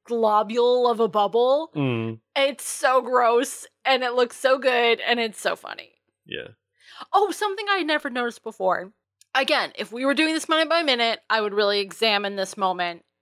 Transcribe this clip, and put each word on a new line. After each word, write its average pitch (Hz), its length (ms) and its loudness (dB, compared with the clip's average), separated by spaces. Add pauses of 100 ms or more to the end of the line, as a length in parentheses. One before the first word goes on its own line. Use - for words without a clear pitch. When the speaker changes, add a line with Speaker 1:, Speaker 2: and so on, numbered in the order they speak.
Speaker 1:
globule 233 840 2
of 226 100 0
a 220 80 2
bubble. 233 640 2
Speaker 2:
Mm. 113 440 -2 (180)
Speaker 1:
It's 277 280 0
so 262 360 2
gross, 240 680 0 (180)
and 262 180 2
it 240 120 -2
looks 247 220 0
so 262 220 2
good, 240 420 2
and 240 180 -2
it's 226 220 -6
so - 160 -4
funny. - 360 -16 (340)
Speaker 2:
Yeah. - 220 -12 (640)
Speaker 1:
Oh, 392 180 2
something 403 400 -6
I 392 80 0
had 330 80 -4
never 302 240 -4
noticed 240 320 -6
before. 185 500 -2 (420)
Again, 262 420 0
if 208 160 -8
we 247 120 -6
were 277 100 2
doing 320 200 0
this - 140 -6
minute 320 200 0
by 330 140 0
minute, 240 380 0 (100)
I 220 100 2
would 208 140 -4
really 202 260 2
examine 202 560 -2
this 190 200 -4
moment 180 480 -4 (180)